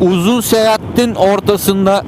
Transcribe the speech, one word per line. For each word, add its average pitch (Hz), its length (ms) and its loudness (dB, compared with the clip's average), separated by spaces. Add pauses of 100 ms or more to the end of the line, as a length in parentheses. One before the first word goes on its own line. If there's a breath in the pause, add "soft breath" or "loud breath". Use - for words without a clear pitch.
uzun 190 400 0
seyahatin 220 760 0
ortasında, 196 920 0